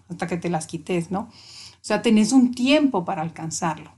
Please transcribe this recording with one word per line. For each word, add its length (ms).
hasta 180
que 120
te 100
las 180
quites, 440
¿no? 100
O 600
sea, 180
tenés 320
un 220
tiempo 500
para 160
alcanzarlo. 760